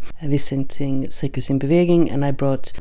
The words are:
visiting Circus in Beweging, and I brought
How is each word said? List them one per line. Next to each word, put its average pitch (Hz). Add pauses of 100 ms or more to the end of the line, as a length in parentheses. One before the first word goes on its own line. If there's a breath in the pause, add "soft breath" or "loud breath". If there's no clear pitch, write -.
(220 loud breath)
visiting 139
Circus -
in 139
Beweging, 170
and 139
I 143
brought 135